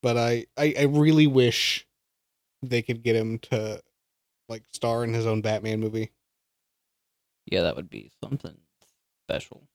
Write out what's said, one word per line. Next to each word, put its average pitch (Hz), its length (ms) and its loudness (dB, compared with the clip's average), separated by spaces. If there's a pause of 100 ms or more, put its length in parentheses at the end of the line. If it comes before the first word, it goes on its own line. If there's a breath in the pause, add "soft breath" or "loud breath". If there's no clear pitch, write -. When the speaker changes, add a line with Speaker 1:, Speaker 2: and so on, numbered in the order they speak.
Speaker 1:
but 117 160 0
I, 117 260 0 (140)
I, 151 200 2
I 139 40 2
really 151 440 6
wish 127 600 2 (760)
they 123 200 -2
could 117 200 -6
get 113 140 2
him 113 220 -2 (120)
to, 107 320 -4 (680)
like, 113 140 -14 (100)
star 117 300 -2
in 113 100 -2
his 113 120 0
own 110 140 0
Batman 110 400 -2
movie. 110 320 -4 (1400)
Speaker 2:
Yeah, 92 120 0
that 82 140 -2
would 87 120 -14
be - 220 -18 (120)
something - 360 -10 (680)
special. - 360 -8 (120)